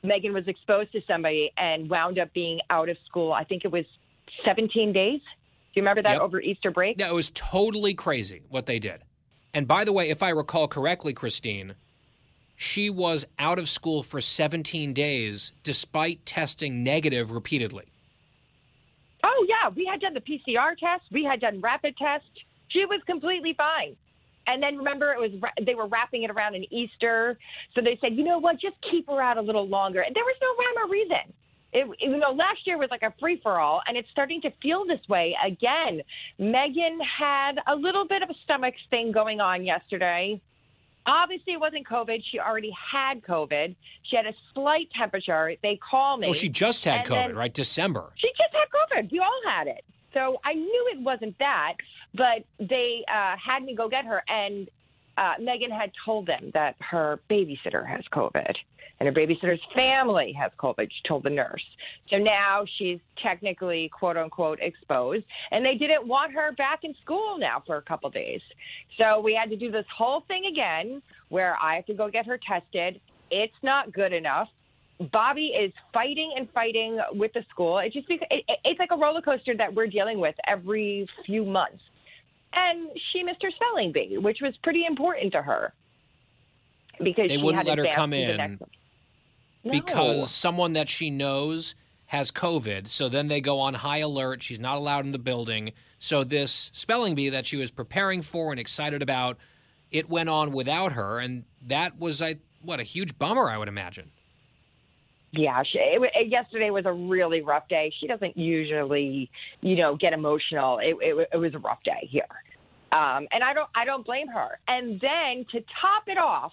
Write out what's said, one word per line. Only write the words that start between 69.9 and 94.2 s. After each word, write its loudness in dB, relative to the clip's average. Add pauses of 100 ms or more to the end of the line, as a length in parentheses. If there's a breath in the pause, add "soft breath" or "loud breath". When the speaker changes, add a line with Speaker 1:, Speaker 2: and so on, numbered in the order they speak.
Speaker 1:
whole 0
thing -4
again -2 (280 soft breath)
where 0
I 2
have -4
to -4
go -2
get -2
her -4 (100)
tested. -4 (280)
It's 0
not 2
good 0
enough. 0 (640)
Bobby 2
is 0 (180)
fighting 0
and -6
fighting 0 (140)
with 0
the -4
school. 2
It -2
just -8
bec-, -4
it, 0
it, 0
it's 2
like 2
a 2
roller 2
coaster 0
that 0
we're 2
dealing 0
with 2 (120)
every -2 (160)
few -2
months. -2 (720 loud breath)
And 0 (220)
she -2
missed -4
her -2
spelling 0
bee, 0
which 0
was -2
pretty 0
important 0
to 2
her -2 (1300)
because 2
Speaker 2:
They 2
Speaker 1:
she 2
Speaker 2:
wouldn't 4
Speaker 1:
had 2
Speaker 2:
let 2
her 2
Speaker 1:
advanced 2
Speaker 2:
come 2
Speaker 1:
to 0
the 0
Speaker 2:
in -2
Speaker 1:
next -6
one. -18 (960)
No. -2
Speaker 2:
because 2
someone 0
that 0
she -2
knows -2 (340 soft breath)
has -2
covid. -2
So -2
then 0
they 0
go 0
on 2
high -4
alert. -2